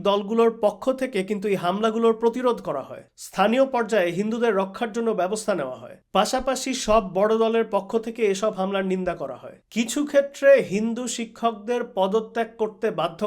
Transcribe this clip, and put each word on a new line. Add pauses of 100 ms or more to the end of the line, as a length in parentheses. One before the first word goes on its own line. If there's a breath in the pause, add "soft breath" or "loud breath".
দলগুলোর
পক্ষ
থেকে
কিন্তু
এই
হামলাগুলোর
প্রতিরোধ
করা
হয়। (140)
স্থানীয়
পর্যায়ে
হিন্দুদের
রক্ষার
জন্য
ব্যবস্থা
নেওয়া
হয়। (160)
পাশাপাশি
সব (120)
বড়
দলের
পক্ষ
থেকে
এসব
হামলার
নিন্দা
করা
হয়। (140)
কিছু
ক্ষেত্রে (140)
হিন্দু
শিক্ষকদের (140)
পদত্যাগ
করতে
বাধ্য